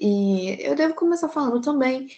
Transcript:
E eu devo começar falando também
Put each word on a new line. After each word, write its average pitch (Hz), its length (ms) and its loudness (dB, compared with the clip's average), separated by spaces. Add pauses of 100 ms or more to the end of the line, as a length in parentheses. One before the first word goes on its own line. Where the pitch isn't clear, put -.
E 196 600 2
eu 277 140 0
devo 320 200 2
começar 339 340 0
falando 262 320 -2
também 262 580 0